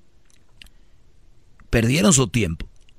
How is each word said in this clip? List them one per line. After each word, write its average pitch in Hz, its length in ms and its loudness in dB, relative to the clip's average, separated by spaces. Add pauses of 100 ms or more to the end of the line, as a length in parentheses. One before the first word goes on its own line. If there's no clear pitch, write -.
(1700)
Perdieron 135 420 2
su 131 160 2
tiempo, 87 400 -4 (300)